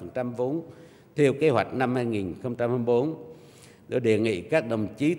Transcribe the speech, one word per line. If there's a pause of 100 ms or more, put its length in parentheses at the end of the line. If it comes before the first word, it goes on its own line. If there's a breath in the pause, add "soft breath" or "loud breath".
phần
trăm
vốn (540 loud breath)
theo
kế
hoạch
năm
hai
nghìn
không
trăm
hai
mươi
bốn, (560 loud breath)
tôi
đề
nghị
các
đồng
chí